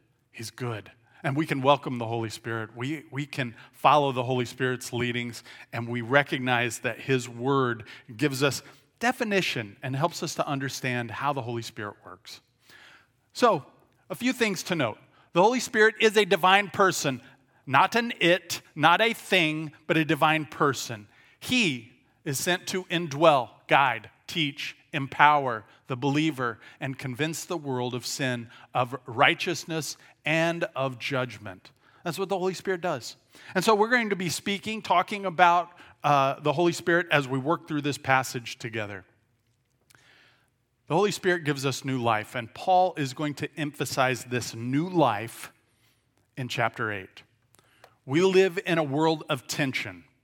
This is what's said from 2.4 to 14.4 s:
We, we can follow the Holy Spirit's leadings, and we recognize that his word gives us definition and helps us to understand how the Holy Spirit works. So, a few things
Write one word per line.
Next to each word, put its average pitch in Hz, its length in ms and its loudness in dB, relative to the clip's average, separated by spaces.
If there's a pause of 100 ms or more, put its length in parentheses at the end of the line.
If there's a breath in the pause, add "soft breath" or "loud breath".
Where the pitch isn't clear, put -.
We, 135 340 -8
we 139 160 -8
can 123 300 -8 (160 loud breath)
follow 143 400 4
the 123 100 -2
Holy 127 220 0
Spirit's 127 480 -6
leadings, 120 500 -4 (300 loud breath)
and 117 160 -6
we 120 140 -4
recognize 127 800 2
that 117 200 -6
his 127 280 -2
word 120 540 0 (340 loud breath)
gives 135 280 0
us 135 180 0 (380 loud breath)
definition 196 840 -2
and 131 140 -6
helps 165 260 -2
us 165 140 -6
to 165 100 -2
understand 127 640 -4
how 139 220 -4
the 139 100 -6
Holy 117 200 -6
Spirit 104 420 -12
works. - 360 -20 (920 soft breath)
So, 202 320 2 (440)
a 185 60 -10
few 247 180 -2
things 214 320 -2